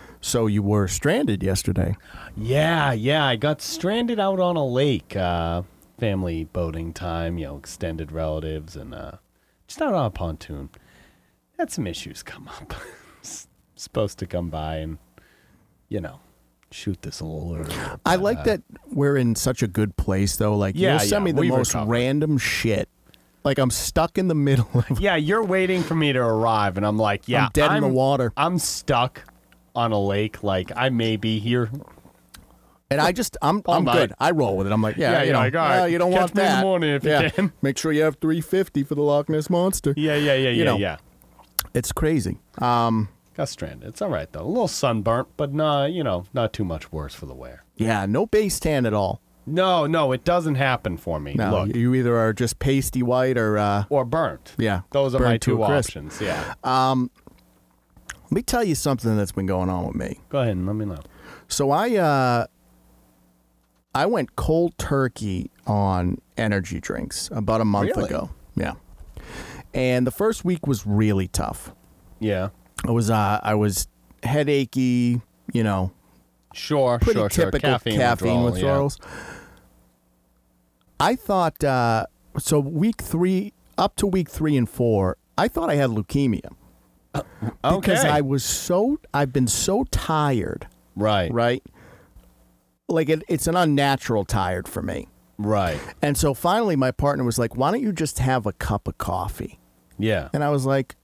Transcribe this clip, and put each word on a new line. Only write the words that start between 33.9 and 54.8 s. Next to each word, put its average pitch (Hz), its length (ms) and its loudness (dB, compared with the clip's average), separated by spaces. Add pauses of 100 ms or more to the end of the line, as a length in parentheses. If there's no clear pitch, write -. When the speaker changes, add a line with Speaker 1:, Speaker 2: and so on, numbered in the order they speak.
Speaker 1:
good. 120 240 2
I 151 120 4
roll 131 240 2
with 95 120 0
it. 101 40 -2
I'm 107 100 4
like, 107 140 0
Yeah, 143 160 2
Speaker 2:
Yeah, 127 80 4
Speaker 1:
you 139 60 2
Speaker 2:
you're 139 80 2
Speaker 1:
know, 131 60 4
Speaker 2:
like, - 160 2
"All 165 60 0
right, 147 180 4
Speaker 1:
well, 175 100 4
you 170 80 2
don't 175 140 2
Speaker 2:
catch 185 100 4
Speaker 1:
want 180 140 0
Speaker 2:
me 196 60 4
in 190 60 4
the 156 80 4
Speaker 1:
that." 131 80 2
Speaker 2:
morning 180 280 2
if 143 120 0
you 151 80 2
Speaker 1:
Yeah. 151 180 4
Speaker 2:
can. 185 220 0 (100)
Speaker 1:
Make 139 160 0
sure 160 160 0
you 151 100 4
have 156 140 2
three 160 240 0
fifty 185 420 0
for 143 120 -4
the 143 60 0
Loch 147 280 2
Ness 156 200 0
Monster. 175 480 2
Speaker 2:
Yeah, 151 180 2
yeah, 147 200 4
yeah, 131 140 4
Speaker 1:
You 120 100 2
Speaker 2:
yeah, - 40 4
Speaker 1:
know. 120 140 4
Speaker 2:
yeah. 90 200 -2 (760)
Speaker 1:
It's - 200 -2
crazy. 151 460 0 (200)
Um, 117 480 2 (280)
Speaker 2:
Got 147 140 -4
stranded. - 400 -12
It's - 120 -16
all 208 80 -2
right, 92 220 -4
though. 76 100 -10
A 92 60 -6
little 208 220 0
sunburnt, 117 580 0 (100)
but 139 160 -4
nah, 147 320 2
you 165 180 -2
know, 95 300 -2
not 120 200 -2
too 107 120 -4
much 82 260 -8
worse 73 220 -10
for - 140 -16
the 65 80 -16
wear. 64 280 -18 (120)
Speaker 1:
Yeah, 110 320 0
no 131 180 0
base 208 340 0
tan 143 260 0
at 110 80 0
all. 101 280 0 (240)
Speaker 2:
No, 175 400 2
no, 151 260 2
it 127 140 -2
doesn't 170 300 2
happen 127 420 0
for 80 240 -6
me. 71 120 -8
Speaker 1:
No, 104 180 0 (140)
Speaker 2:
Look. 117 100 -4
Speaker 1:
you 123 180 0
either 120 240 0
are 113 160 2
just 117 260 -4
pasty 135 440 0
white 127 340 2
or, 107 200 2
uh, 101 320 2
Speaker 2:
Or 143 160 2
burnt. 120 520 -4
Speaker 1:
Yeah, 101 240 0 (100)